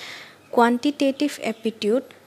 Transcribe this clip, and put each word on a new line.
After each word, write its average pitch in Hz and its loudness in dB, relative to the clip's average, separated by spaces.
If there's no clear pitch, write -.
quantitative 269 2
aptitude। 220 -2